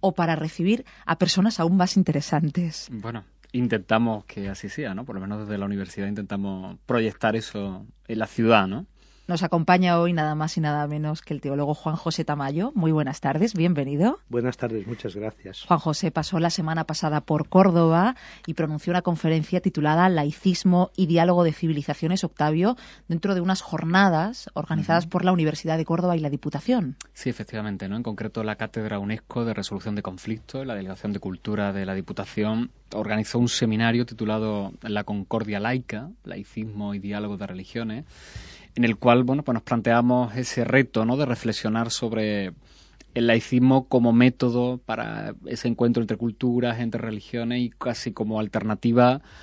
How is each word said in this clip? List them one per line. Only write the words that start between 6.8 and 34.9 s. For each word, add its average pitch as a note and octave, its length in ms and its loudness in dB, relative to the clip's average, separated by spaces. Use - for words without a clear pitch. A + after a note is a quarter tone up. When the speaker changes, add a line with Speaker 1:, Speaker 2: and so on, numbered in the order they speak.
Speaker 2:
proyectar A2 480 0
eso G2+ 500 -8
en A2+ 100 -6
la A2 80 -4
ciudad, A2+ 400 6
¿no? A2 220 -6
Speaker 1:
Nos F3 160 -2
acompaña F3 560 4
hoy F3 120 2
nada D#3 220 0
más D#3 240 -4
y - 20 0
nada D3 280 0
menos D3+ 340 -4
que - 140 -8
el C#3 40 -8
teólogo C#3+ 360 -2
Juan D#3 200 -4
José D#3+ 300 -4
Tamayo. D3 480 -2
Muy E3 180 2
buenas D3 300 0
tardes, D#3 320 0
bienvenido. D#3+ 640 0
Speaker 3:
Buenas A#2+ 300 -2
tardes, A2 300 -4
muchas A2+ 280 -8
gracias. G#2 520 -10
Speaker 1:
Juan F3 100 4
José D#3 320 -2
pasó D#3+ 300 -2
la E3+ 100 2
semana D#3+ 360 -2
pasada D3+ 360 -2
por D#3 260 0
Córdoba F3+ 680 6
y D#3 80 -6
pronunció D#3 340 -4
una F3+ 140 0
conferencia D#3+ 580 0
titulada E3 480 4
Laicismo F3 880 2
y F#3 80 2
diálogo E3+ 380 4
de D#3+ 100 2
civilizaciones, D#3+ 680 -2
Octavio, E3+ 520 0
dentro F3+ 280 -2
de F3+ 60 0
unas F#3 200 0
jornadas F3 960 2
organizadas D#3+ 480 0
Speaker 2:
Ujú. E3 80 -12
Speaker 1:
por F3 140 0
la F#3 60 4
Universidad D#3+ 460 0
de D#3+ 80 -2
Córdoba F3 320 0
y D#3+ 40 -2
la D3 100 -2
Diputación. D3 640 -2
Speaker 2:
Sí, - 160 -6
efectivamente, G#2 580 -6
¿no? G2+ 100 -4
En A#2+ 40 -4
concreto A2 420 -6
la G#2+ 120 -4
Cátedra G#2+ 420 -6
unesco A2+ 480 -4
de A2+ 80 -2
Resolución G2+ 400 -6
de G#2 80 -4
Conflictos, A2 640 -8
la B2+ 80 -8
Delegación G2 400 -8
de G2 60 -6
Cultura G2+ 520 -4
de G2 140 -4
la F#2+ 80 -4
Diputación, G#2+ 800 -4
organizó G#2+ 420 -2
un A#2+ 120 2
seminario A#2 580 0
titulado G#2+ 760 -4
La G#2 220 -4